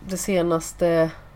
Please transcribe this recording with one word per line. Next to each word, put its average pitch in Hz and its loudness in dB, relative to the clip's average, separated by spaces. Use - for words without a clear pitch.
det 185 -6
senaste 170 0